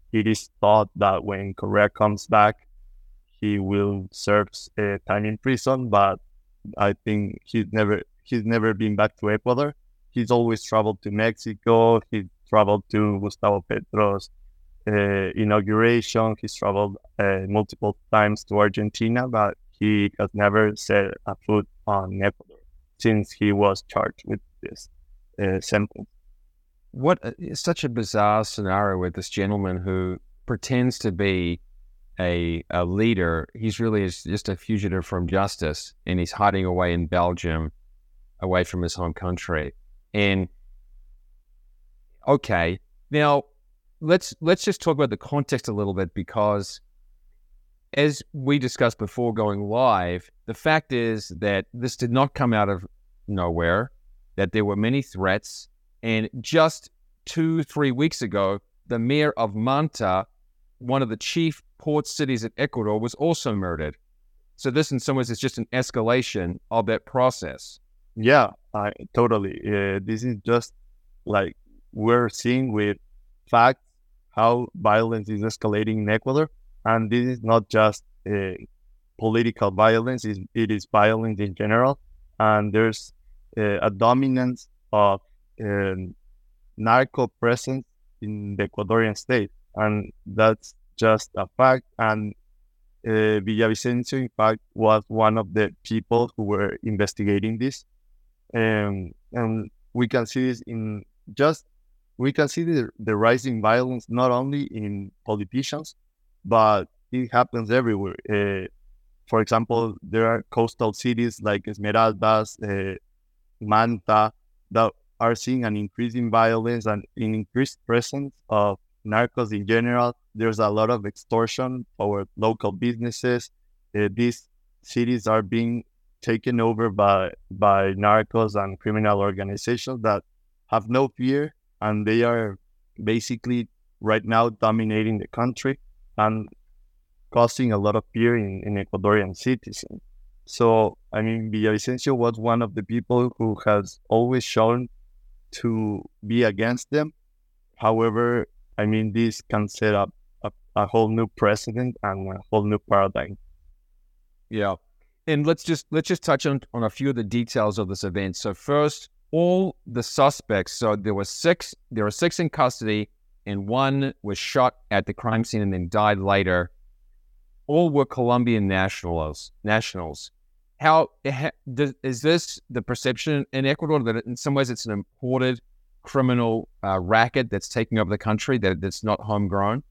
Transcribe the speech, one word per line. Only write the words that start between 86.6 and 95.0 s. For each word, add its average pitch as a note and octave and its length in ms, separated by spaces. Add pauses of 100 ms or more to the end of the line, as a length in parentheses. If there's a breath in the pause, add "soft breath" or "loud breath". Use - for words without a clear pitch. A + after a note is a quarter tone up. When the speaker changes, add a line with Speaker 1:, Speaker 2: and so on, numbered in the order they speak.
Speaker 1:
narco A#2+ 520 (100)
presence B2 460 (360)
in G#2 360
the G2+ 120
Ecuadorian G#2+ 480
state. A#2+ 360 (240)
And G#2+ 360 (140)
that's A2 480 (220)
just A2 400
a G2+ 100 (100)
fact. C3 280 (140)
And, G#2+ 360 (720)
uh, G#2+ 340
Villavicencio, A2+ 800
in A#2+ 140
fact, A2 240 (140)
was A2 340